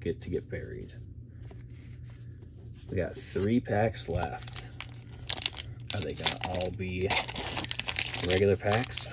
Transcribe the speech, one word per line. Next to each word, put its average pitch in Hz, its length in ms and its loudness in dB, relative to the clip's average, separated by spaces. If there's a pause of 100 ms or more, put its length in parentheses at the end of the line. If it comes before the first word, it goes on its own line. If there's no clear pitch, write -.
get 82 220 -2
to - 80 -6
get - 180 -2
buried. - 460 -8 (2000)
We 101 60 -2
got 82 180 0
three 107 460 2
packs 110 480 2
left. - 540 -2 (1300)
Are 104 60 2
they - 140 -2
gonna - 240 4 (100)
all - 240 2
be 92 360 0 (1200)
regular 98 280 6
packs, 104 560 2